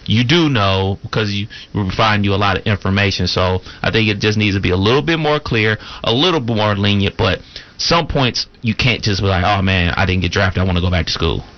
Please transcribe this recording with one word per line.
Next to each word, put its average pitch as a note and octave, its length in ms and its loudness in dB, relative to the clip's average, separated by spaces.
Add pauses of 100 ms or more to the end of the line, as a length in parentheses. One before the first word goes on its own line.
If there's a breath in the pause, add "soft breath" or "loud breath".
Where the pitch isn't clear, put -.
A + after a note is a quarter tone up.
you A2+ 180 2
do D#3 260 2
know G2 540 0
because G#2+ 280 -4
you, G2+ 160 -6 (280 loud breath)
we G#2 160 -2
find G#2 340 2
you G2 80 2
a F#2+ 40 0
lot G2 200 0
of - 80 -6
information. G2 640 0
So F#2 320 0 (240 loud breath)
I - 80 0
think A2 180 2
it G2+ 100 -2
just G#2+ 200 0
needs G#2 160 2
to G2 60 0
be F2+ 100 0
a F2+ 60 2
little A#2+ 260 2
bit D#3+ 160 0
more D3+ 200 0
clear, A2 380 0 (260 loud breath)
a A2 80 0
little D#3+ 280 2
bit A#2 160 -2
more G#2 200 2
lenient, G2+ 400 2
but G2+ 260 0 (360 loud breath)
some E3+ 300 0
points C3 400 0 (140)
you A2+ 120 0
can't - 300 -2
just F#2+ 180 0
be F#2+ 60 0
like, F#2 180 2
"Oh, G2 160 2
man, F#2 360 2
I F#2+ 80 2
didn't F#2 160 0
get F2 100 -2
drafted. F#2 320 0
I - 20 0
wanna F2 160 0
go F2+ 80 0
back F2 180 0
to - 40 -4
school." C2+ 320 -2 (140)